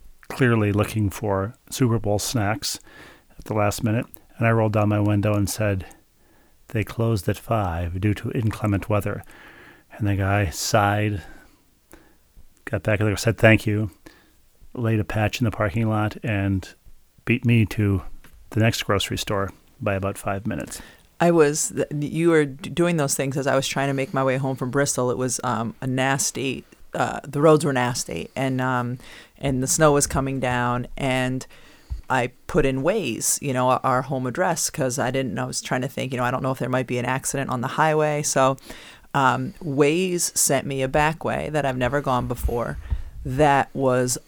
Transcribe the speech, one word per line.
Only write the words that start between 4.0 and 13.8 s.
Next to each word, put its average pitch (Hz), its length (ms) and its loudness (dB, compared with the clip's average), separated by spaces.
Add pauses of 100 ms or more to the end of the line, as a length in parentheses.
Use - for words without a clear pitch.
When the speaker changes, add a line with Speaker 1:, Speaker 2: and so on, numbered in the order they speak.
Speaker 1:
And 117 100 2
I 113 40 4
rolled 110 200 2
down 104 160 2
my 104 120 2
window 104 340 2
and 104 160 0
said, 101 340 -2 (840)
"They 107 140 -2
closed 113 460 -2
at - 80 0
five 87 640 -2
due 104 140 2
to 113 180 -8
inclement 107 560 0
weather." 101 340 -2 (760)
And 104 100 0
the 98 80 2
guy 98 320 2
sighed, 104 760 2 (1400)
got - 180 -4
back 107 180 2
in 107 60 2
the 107 60 2
car, 95 60 0
said, - 200 0
"Thank 110 280 6
you," 107 240 0 (840)